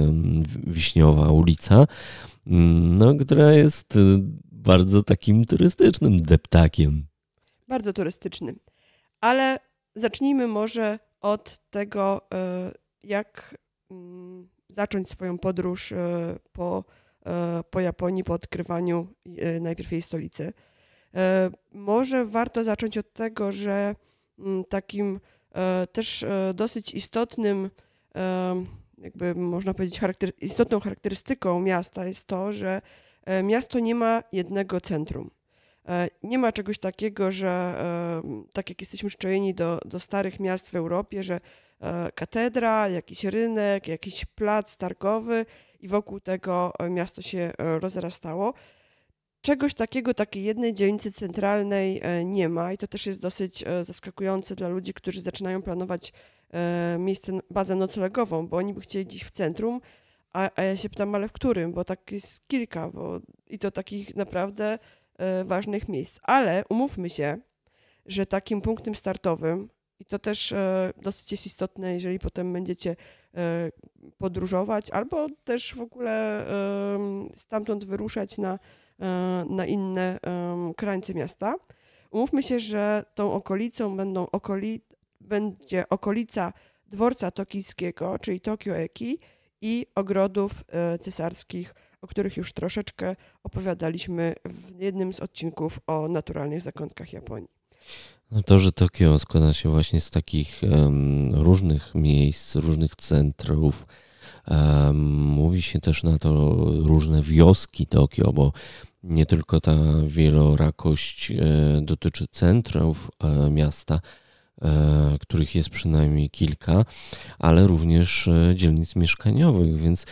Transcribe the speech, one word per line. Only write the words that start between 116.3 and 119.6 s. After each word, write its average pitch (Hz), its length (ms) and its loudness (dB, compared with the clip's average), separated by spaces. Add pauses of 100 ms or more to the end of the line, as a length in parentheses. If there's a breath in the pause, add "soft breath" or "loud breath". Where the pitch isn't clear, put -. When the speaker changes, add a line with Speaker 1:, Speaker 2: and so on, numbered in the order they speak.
Speaker 1:
kilka, 82 540 2 (540 loud breath)
ale 85 280 8
również, 82 640 4
e, 85 260 6
dzielnic 82 420 2
mieszkaniowych, 95 800 4